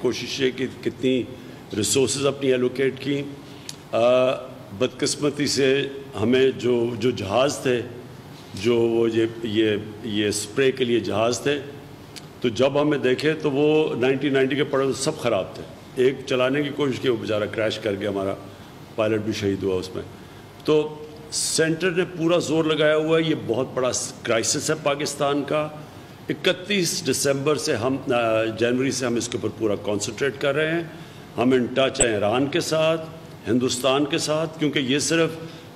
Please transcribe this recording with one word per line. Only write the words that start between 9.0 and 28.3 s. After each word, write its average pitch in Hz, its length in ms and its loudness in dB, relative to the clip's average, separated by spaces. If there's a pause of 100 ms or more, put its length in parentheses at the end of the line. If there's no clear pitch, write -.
ये, 113 220 2 (140)
ये, 107 480 0 (140)
ये 104 260 2
spray 135 400 2
के 127 120 -2
लिए 117 160 4
जहाज़ 104 400 0
थे, 143 160 0 (880)
तो 123 80 2
जब 131 260 2
हमें 147 260 4
देखे 127 320 2
तो 156 160 -2
वो 151 440 4
नाइनटीन 135 380 2
नाइंटी 135 240 4
के 139 80 2
पड़े 135 280 2
सब 156 280 -2
ख़राब 104 360 0
थे। - 520 0
एक 135 160 0
चलाने 131 380 2
की 143 80 -2
कोशिश 139 280 0
की, 135 100 0
वो 120 80 2
बेचारा 104 300 -2
crash 110 320 -2
कर 104 160 -2
गया, 101 160 -2
हमारा 98 260 -2 (600)
पायलट 107 220 2
भी 104 120 -2
शहीद 98 320 0
हुआ 95 100 2
उसमें। 95 300 -6 (600)
तो 151 100 4 (560)
center 160 580 0
ने 175 140 2
पूरा 165 340 2
जोर 156 280 2
लगाया 156 280 4
हुआ 160 240 4
है, 165 100 2
ये 151 60 2
बहुत 117 400 -2
बड़ा 127 160 0 (340)
crisis 117 460 0
है 151 120 2
पाकिस्तान 143 600 0
का। 151 400 -2 (480)
इकतीस 175 760 0
दिसंबर 139 520 2
से 151 180 0
हम, 117 220 0
आ, - 20 -8 (580)